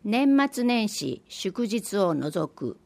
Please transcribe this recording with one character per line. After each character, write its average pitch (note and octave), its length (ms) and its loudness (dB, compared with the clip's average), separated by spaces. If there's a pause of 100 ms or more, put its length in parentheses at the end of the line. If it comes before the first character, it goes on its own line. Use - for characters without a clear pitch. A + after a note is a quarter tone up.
年 C4+ 320 4 (160)
末 B3 120 -4
年 A#3+ 240 2
始、 C3+ 400 -6
祝 - 400 -4
日 G3+ 320 -4
を F3 160 2
除 D3+ 360 -4
く。 - 340 -8